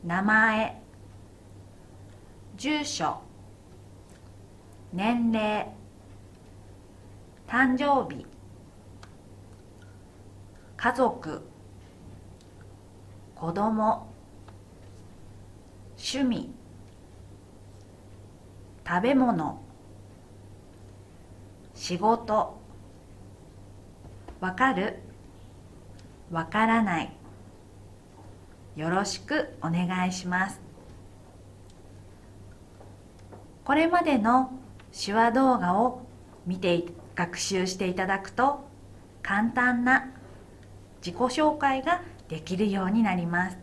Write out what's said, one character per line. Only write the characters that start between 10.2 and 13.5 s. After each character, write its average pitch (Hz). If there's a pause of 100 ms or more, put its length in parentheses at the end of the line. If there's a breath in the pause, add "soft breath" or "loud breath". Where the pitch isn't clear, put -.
家 247
族、 226 (1900)
子 165